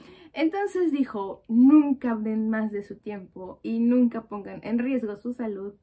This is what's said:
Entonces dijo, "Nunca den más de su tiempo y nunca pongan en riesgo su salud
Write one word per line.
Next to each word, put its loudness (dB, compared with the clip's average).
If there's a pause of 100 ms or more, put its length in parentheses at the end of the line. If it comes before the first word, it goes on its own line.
(320)
Entonces 0
dijo, -4
"Nunca 6
den -2
más -2
de -6
su -14
tiempo -14
y -2
nunca 2
pongan -12
en -2
riesgo -2
su -10
salud -8